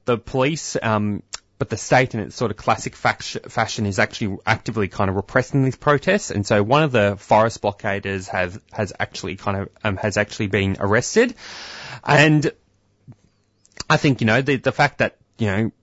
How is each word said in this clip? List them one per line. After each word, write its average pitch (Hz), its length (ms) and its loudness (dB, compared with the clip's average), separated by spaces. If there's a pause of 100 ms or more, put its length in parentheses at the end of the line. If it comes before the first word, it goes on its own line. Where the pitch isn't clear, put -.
the 120 140 0
police, 139 640 -2
um, 104 440 0 (340)
but - 120 -4
the 110 80 -4
state 131 360 2
in 113 60 -4
its 76 160 -8
sort 113 160 -2
of 104 60 -10
classic - 400 -4
fact-, - 400 -4 (100)
fashion 110 380 -4
is 98 120 -2
actually 107 480 -2
actively 110 440 -2
kind 98 200 -2
of 92 60 -2
repressing 131 480 0
these 131 140 -2
protests. 151 540 0
And 101 140 -2
so 104 160 2
one 135 220 4
of 147 80 0
the 101 260 2
forest 110 440 2
blockaders 98 680 -4
have, 92 340 -4 (120)
has 104 260 -4
actually 98 380 -8
kind 98 240 -4
of, - 80 -8 (120)
um, 104 140 -2
has 104 220 -2
actually 104 300 -2
been 98 340 2
arrested. 123 540 2 (680)
And 151 480 4 (1400)
I 156 60 4
think, 143 240 2
you 117 80 2
know, 113 140 4
the, 135 160 0
the 123 160 0
fact - 240 0
that, - 180 0 (220)
you 110 100 0
know, 101 240 0 (120)